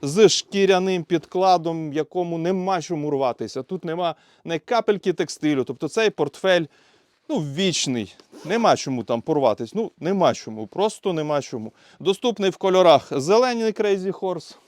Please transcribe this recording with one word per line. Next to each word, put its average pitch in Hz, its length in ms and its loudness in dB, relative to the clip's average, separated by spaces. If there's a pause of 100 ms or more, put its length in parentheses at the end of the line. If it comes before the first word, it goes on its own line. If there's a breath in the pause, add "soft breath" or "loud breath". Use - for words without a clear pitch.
з 170 260 6
шкіряним 190 760 2
підкладом, 165 880 0
якому 165 460 -4
нема 180 440 -2
чому 147 280 -6
рватися. 131 520 -4
Тут 185 220 -10
нема 170 300 -4 (300 soft breath)
не 165 140 -6
капельки 214 540 -2
текстилю, 151 520 -2
тобто 139 240 -8
цей 220 220 0
портфель, 170 540 0 (640 soft breath)
ну, 294 100 -2
вічний, 143 760 -2 (300)
нема 190 320 2
чому 123 280 -6
там 117 180 -4
порватись, 127 520 0
ну, 220 260 -4
нема 165 340 2
чому, 110 320 -12
просто 202 460 -4
нема 151 300 -2
чому. 110 300 -10 (280 soft breath)
Доступний 196 500 -2
в 170 60 -8
кольорах: 185 540 6
зелений 226 600 0
Crazy 196 400 -2
Horse 180 440 -8 (120)